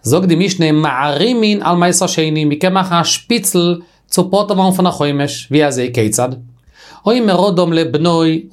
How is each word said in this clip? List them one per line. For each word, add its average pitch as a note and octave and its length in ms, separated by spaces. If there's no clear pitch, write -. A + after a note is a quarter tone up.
זאגט E3+ 260
די E3+ 80
משנה, E3 360
מערימין D#3 920
על F3 120
מעשר F3 320
שני, D#3 380
מיר D3 140
קענען F#3 140
מאכן F#3 220
א E3 80
שפיצל F3 760
צו F#3 240
פטרן F#3+ 400
פון F#3 140
דער F3 60
חומש, C#3+ 600
ווי D3 120
ער C#3+ 80
זאגט, B2 240
כיצד? A#2+ 340
אוי A#3+ 140
מרודום F3+ 540
לבנוי E3 800